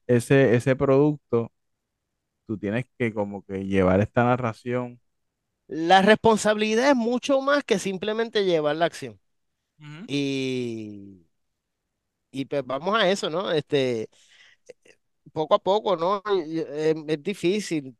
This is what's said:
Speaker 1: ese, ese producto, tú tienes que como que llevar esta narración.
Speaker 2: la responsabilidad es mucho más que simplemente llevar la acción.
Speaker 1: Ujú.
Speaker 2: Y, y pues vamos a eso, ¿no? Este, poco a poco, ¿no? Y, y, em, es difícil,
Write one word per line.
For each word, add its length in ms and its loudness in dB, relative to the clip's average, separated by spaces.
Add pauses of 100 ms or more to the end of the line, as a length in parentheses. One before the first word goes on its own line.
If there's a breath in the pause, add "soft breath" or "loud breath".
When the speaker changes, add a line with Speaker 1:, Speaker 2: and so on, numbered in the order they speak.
Speaker 1:
ese, 480 4
ese 200 0
producto, 760 0 (960)
tú 100 -6
tienes 280 -4 (140)
que 140 -2
como 320 -6
que 220 -8
llevar 340 4
esta 240 2
narración. 760 -4 (680)
Speaker 2:
la 340 4
responsabilidad 920 2
es 40 4
mucho 460 0
más 220 0
que 160 0
simplemente 680 -4
llevar 320 2
la 80 2
acción. 340 -8 (600)
Speaker 1:
Ujú. 280 -18
Speaker 2:
Y, 1200 -6 (1040)
y 140 -8
pues 200 -6
vamos 300 -4
a 140 2
eso, 200 -2
¿no? 220 -6
Este, 580 -2 (1200 soft breath)
poco 220 2
a 40 2
poco, 380 0
¿no? 240 -2 (260)
Y, 120 -6
y, 60 -6 (240)
em, 200 -2
es 140 -4
difícil, 760 -4